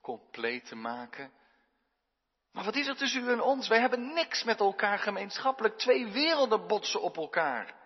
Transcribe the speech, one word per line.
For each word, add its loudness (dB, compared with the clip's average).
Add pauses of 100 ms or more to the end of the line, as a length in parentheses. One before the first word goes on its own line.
compleet -6
te -14
maken. -10 (1200)
Maar -8
wat -2
is 0
er -4
tussen -2
u -2
en 2
ons? 0
Wij 6
hebben 0
niks -2
met 0
elkaar 2
gemeenschappelijk. -2
Twee 4
werelden 2
botsen 0
op -4
elkaar. -2 (120)